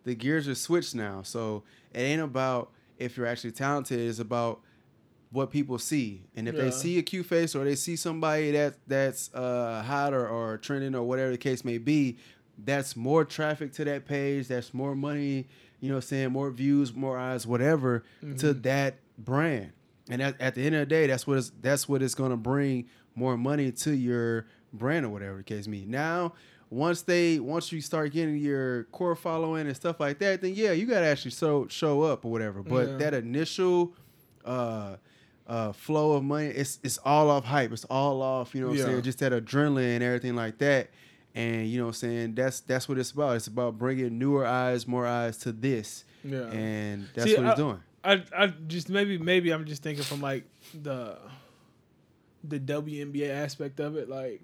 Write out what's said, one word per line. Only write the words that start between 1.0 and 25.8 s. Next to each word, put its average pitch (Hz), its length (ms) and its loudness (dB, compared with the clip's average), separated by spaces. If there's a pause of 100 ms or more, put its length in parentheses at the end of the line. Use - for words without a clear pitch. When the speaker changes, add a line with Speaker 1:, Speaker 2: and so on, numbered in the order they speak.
Speaker 1:
So 107 400 -4 (320)
it 120 60 -4
ain't 147 220 0
about 131 500 -2 (260)
if 123 180 -6
you're 123 120 -2
actually 120 240 -4
talented. 135 480 -2
It's 117 180 -2
about 117 440 -2 (720)
what 131 200 -2
people 139 260 0
see. 107 460 -4 (100)
And 113 140 -4
if 117 80 -4
they 131 80 0
Speaker 2:
Yeah. 131 60 2
Speaker 1:
see 170 280 -2
a 190 40 4
cute 180 220 -6
face 170 300 2
or 139 80 -2
they 139 140 2
see 170 180 -4
somebody 156 560 0
that, 147 240 4 (140)
that's, 135 440 0
uh, 123 540 -2
hot 143 260 0
or, 127 140 2
or 113 320 -4
trending 135 380 -4
or 120 80 -2
whatever 131 260 0
the 123 80 -2
case 131 260 -2
may 117 140 -2
be, 131 380 2 (420)
that's 135 380 -2
more 139 280 4
traffic 151 500 -4
to 151 100 -4
that 143 220 -4
page. 139 420 -2
That's 123 260 -4
more 139 220 -2
money, 139 500 -2 (320)
you 131 100 -4
know 139 60 0
what 131 100 -2
I'm - 40 -14
saying, 135 240 0
more 139 180 -2
views, 135 420 4
more 131 240 -4
eyes, 127 300 -4
whatever, 123 560 4 (200)
to 156 40 -12
Speaker 2:
Mm-hmm. 139 360 0
Speaker 1:
that 135 340 2 (220)
brand. 127 520 0 (380)
And 123 120 -4
at, 139 200 -2
at 127 160 0
the 127 100 0
end 156 80 2
of 156 60 4
the 143 60 0
day, 156 200 6
that's 131 220 0
what 139 100 4
it's, 123 140 -2 (100)
that's 139 260 2
what 135 140 2
it's 131 140 0
gonna 131 200 0
bring 127 520 0 (260)
more 127 220 0
money 135 340 0
to 151 240 0
your 120 520 0 (260)
brand 131 340 0
or 110 40 -4
whatever 98 260 -8
the 98 80 -14
case 104 240 -8
may 101 140 -6